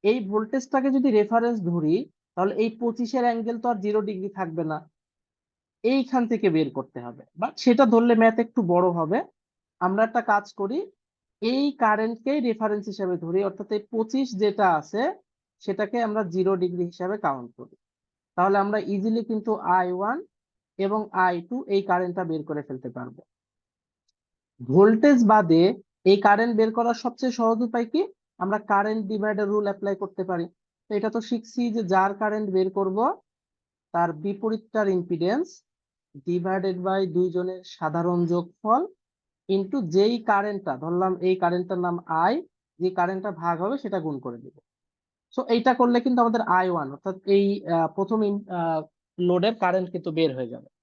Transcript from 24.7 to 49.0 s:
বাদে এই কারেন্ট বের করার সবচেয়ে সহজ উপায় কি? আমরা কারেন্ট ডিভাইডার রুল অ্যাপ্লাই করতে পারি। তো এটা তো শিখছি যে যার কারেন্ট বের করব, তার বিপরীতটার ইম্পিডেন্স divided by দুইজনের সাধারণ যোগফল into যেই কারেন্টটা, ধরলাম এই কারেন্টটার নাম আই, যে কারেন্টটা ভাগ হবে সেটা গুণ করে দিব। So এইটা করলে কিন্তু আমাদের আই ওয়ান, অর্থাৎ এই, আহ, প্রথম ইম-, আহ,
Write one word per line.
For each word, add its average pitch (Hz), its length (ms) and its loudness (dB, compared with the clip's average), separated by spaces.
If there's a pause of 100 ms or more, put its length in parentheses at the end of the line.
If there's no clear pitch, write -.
বাদে 175 380 6 (420)
এই 196 160 8
কারেন্ট 214 340 4
বের 220 160 4
করার 233 220 0
সবচেয়ে 240 460 -4
সহজ 226 220 2
উপায় 233 240 -2
কি? 302 160 -2 (360)
আমরা 208 220 -2
কারেন্ট 214 480 0
ডিভাইডার 208 400 -2
রুল 208 160 0
অ্যাপ্লাই 202 320 -4
করতে 196 280 -8
পারি। 175 220 -4 (440)
তো - 60 -6
এটা 208 140 0
তো 220 120 -4
শিখছি 226 400 -6 (100)
যে 226 120 -2
যার 190 340 2
কারেন্ট 214 320 -4
বের 185 220 0
করব, 196 260 -2 (960)
তার 170 200 0
বিপরীতটার 202 760 -4
ইম্পিডেন্স 185 600 -2 (800)
divided 185 560 -2
by 190 220 0
দুইজনের 180 600 -2
সাধারণ 170 600 -2
যোগফল 175 560 0 (680)
into 196 280 -2 (120)
যেই 202 340 2
কারেন্টটা, 202 540 -2
ধরলাম 175 440 -2
এই 185 140 2
কারেন্টটার 180 440 -2
নাম 175 160 -2 (100)
আই, 165 280 0 (460)
যে 180 100 0
কারেন্টটা 185 420 -2
ভাগ 170 300 -4
হবে 220 160 -2
সেটা 196 220 -6
গুণ 151 200 -6
করে 120 180 -10
দিব। - 180 -20 (800)
So 254 120 -2
এইটা 240 260 2
করলে 240 280 4
কিন্তু 247 200 0
আমাদের 233 200 2
আই 185 280 2
ওয়ান, 156 220 -2
অর্থাৎ 185 240 -8 (100)
এই, 196 200 4 (200)
আহ, 165 220 0
প্রথম 196 360 -2
ইম-, 202 260 -2
আহ, 165 320 -2 (360)